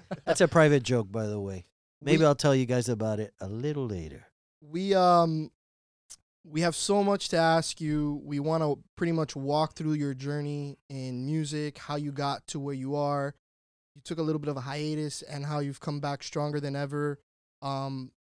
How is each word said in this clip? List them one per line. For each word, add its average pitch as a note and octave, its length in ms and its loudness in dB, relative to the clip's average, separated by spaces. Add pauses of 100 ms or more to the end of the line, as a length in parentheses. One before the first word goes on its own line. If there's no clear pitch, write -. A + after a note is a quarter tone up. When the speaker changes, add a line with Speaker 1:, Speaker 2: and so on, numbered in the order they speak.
Speaker 1:
<laughs> - 180 -10
Speaker 2:
That's E3+ 160 2
a F3 80 8
private D3 340 8
joke, A2 300 0
by A2 140 -2
the G#2 120 -4
way. F#2+ 280 -6 (360)
Maybe D#3 180 4
Speaker 1:
We D#3+ 40 6
Speaker 2:
I'll C#3+ 100 8
tell C#3+ 200 4
you C3 100 4
guys B2 240 0
about A2 320 0
it G#2 200 -8
a F#2+ 80 -8
little C3 380 -4
later. D#2+ 380 -8 (380)
Speaker 1:
We, F3+ 320 -2
um, E3+ 560 4 (960)
we D#3 180 -2
have E3+ 120 2
so G3+ 300 2
much G3+ 260 2
to F3 60 0
ask E3 440 2
you. D3 440 -2
We C#3+ 160 -4
wanna D#3 340 2 (220)
pretty E3+ 160 0
much D#3+ 240 -2
walk D3 380 0
through D#3 200 -2
your C#3+ 200 -2
journey C#3+ 640 -6 (100)
in C3 380 -6
music, D3+ 500 -4
how - 200 -8
you D3 160 -4
got C#3 360 -4
to D3 120 -6
where C#3 140 -6
you C3+ 220 -4
are. C#3+ 380 0 (600)
You C#3+ 80 -20
took D#3+ 160 -8
a E3 40 0
little D#3 160 0
bit C#3+ 100 -6
of C#3 80 -2
a C3+ 60 -8
hiatus D3+ 580 -4
and C#3+ 240 -10
how D3+ 140 -4
you've C#3+ 220 -4
come D3 200 -6
back C#3+ 220 -6
stronger D3 360 -4
than C#3 160 -4
ever. C#3+ 440 -4 (420)
Um, C3+ 520 -6 (160)